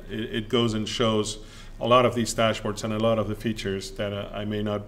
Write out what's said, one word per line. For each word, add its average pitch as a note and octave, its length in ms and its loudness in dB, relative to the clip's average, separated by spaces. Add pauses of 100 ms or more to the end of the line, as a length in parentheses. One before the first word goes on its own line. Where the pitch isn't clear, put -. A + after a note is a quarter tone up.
it, A2 260 -6
it A2 140 -4
goes A#2 240 4
and G#2+ 140 -2
shows A2 520 0 (400)
a A#2+ 80 -2
lot B2 180 8
of A2 80 2
these A#2 220 0
dashboards A2 480 0
and A2+ 100 -2
a G#2+ 60 -2
lot A2+ 180 4
of G2+ 100 0
the G#2 80 -4
features G2 560 -4
that, G#2 220 -4
uh, G2+ 200 -6
I G#2 120 -6
may G#2 160 -2
not G#2 260 0